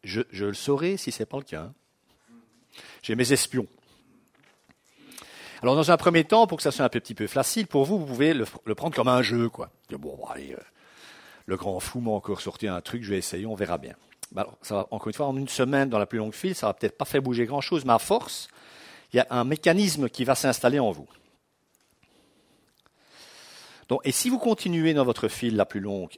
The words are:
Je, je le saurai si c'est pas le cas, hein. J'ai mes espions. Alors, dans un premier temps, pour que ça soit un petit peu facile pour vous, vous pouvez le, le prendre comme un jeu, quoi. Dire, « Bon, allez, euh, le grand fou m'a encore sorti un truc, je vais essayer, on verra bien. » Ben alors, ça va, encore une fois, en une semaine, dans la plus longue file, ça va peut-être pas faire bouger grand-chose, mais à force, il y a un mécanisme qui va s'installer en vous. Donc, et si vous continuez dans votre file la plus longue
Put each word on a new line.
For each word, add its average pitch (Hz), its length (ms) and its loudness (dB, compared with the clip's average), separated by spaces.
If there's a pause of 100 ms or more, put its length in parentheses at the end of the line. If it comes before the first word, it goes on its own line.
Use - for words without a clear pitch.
Je, 101 180 -6 (100)
je 101 140 -6
le 101 100 -4
saurai 160 420 -2
si - 140 -8
c'est - 160 -6
pas 139 100 -10
le 139 60 -10
cas, 78 180 -12
hein. 117 120 -14 (1300)
J'ai 110 120 -2
mes 123 160 4
espions. 127 360 2 (1900)
Alors, 127 140 4
dans 156 140 2
un 170 80 8
premier 165 260 4
temps, 220 240 6
pour 170 100 -4
que - 60 -8
ça 147 80 2
soit 135 140 0
un 120 40 6
petit - 260 -6
peu 107 120 -4
facile 175 400 -2
pour 139 180 4
vous, 196 140 0
vous 156 60 -6
pouvez 139 280 2
le, 120 120 0 (200)
le 107 100 -2
prendre 156 200 -6
comme 120 120 2
un 127 140 6
jeu, 117 280 0
quoi. - 220 -12 (180)
Dire, « - 100 -12
Bon, 143 260 -12
allez, - 280 -12
euh, - 60 -12 (840)
le 95 100 -4
grand 92 240 -6
fou - 220 -8
m'a 113 100 -2
encore 101 300 -4
sorti - 260 -8
un 90 140 -4
truc, 120 220 -10
je 101 80 -6
vais 98 60 0
essayer, 95 280 -6
on 110 100 -8
verra 90 220 -2
bien. » 65 180 -12 (360)
Ben 95 100 -6
alors, - 200 -8
ça - 140 -6
va, 98 160 -2
encore 107 160 -8
une 110 60 -6
fois, 147 140 -4
en 135 100 -4
une 135 100 -6
semaine, 139 420 2
dans 113 80 0
la 101 80 2
plus 117 120 -6
longue 107 160 -4
file, 185 220 -4
ça - 120 -2
va 101 60 0
peut-être - 240 -2
pas 139 80 -4
faire 139 160 0
bouger 120 240 0
grand-chose, 139 400 -2
mais 123 80 6
à 110 60 6
force, - 500 -4 (640)
il 120 40 4
y - 20 6
a 127 100 4
un 123 140 0
mécanisme 151 680 2
qui - 140 -4
va 131 120 4
s'installer 127 420 2
en 117 140 2
vous. 76 160 -10 (2750)
Donc, 131 160 0
et 139 80 0
si - 180 0
vous 247 100 2
continuez 170 540 2
dans 143 120 4
votre 117 240 0
file 113 260 -2
la 101 100 4
plus - 140 -8
longue 98 380 -6